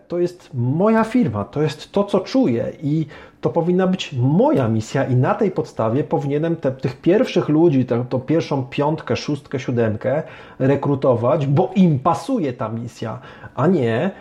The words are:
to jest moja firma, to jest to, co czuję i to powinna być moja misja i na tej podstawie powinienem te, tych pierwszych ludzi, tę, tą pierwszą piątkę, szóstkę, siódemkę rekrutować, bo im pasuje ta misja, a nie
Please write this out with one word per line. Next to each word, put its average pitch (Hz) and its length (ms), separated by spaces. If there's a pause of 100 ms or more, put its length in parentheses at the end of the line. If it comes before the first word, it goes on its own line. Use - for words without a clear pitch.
to 175 120
jest 175 340
moja 170 500
firma, 151 420
to - 160
jest - 300
to, 202 120
co 202 160
czuję 190 520 (120)
i 151 220 (360)
to 156 80
powinna 180 380
być 185 260
moja 139 540
misja 113 380
i 127 100
na 156 200
tej 202 160
podstawie 120 520
powinienem 151 520
te, 139 160
tych - 300
pierwszych 185 480
ludzi, 151 360
tę, 123 240
tą 131 100
pierwszą 151 440
piątkę, 147 520
szóstkę, 143 440
siódemkę 120 640 (360)
rekrutować, 135 880
bo 143 280
im 170 240
pasuje 175 540
ta 110 160
misja, 117 500 (360)
a 135 120
nie 143 540